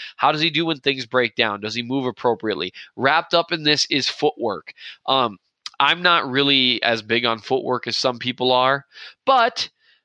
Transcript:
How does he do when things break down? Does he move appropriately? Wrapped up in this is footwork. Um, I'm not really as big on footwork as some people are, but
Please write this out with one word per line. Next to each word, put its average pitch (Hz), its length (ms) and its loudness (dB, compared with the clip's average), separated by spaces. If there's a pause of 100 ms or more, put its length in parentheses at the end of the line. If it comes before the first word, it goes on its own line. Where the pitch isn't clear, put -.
(180)
How 139 140 4
does 151 100 -2
he 165 80 2
do 156 160 0
when 160 160 -2
things 131 240 -2
break 120 300 0
down? 104 260 0
Does 107 120 -6
he 120 80 -4
move 127 240 -4
appropriately? 107 680 -2 (220)
Wrapped 143 380 0
up 170 180 2
in 160 120 -4
this 147 260 2
is 143 200 -2
footwork. 110 640 -4 (320)
Um, 120 320 0 (400)
I'm 156 240 2
not 170 280 2
really 131 540 2
as 113 180 2
big 117 240 0
on 113 140 -2
footwork 127 460 -4
as 117 120 -4
some 127 200 -2
people 127 360 -2
are, 131 320 2 (400)
but 254 440 2 (360)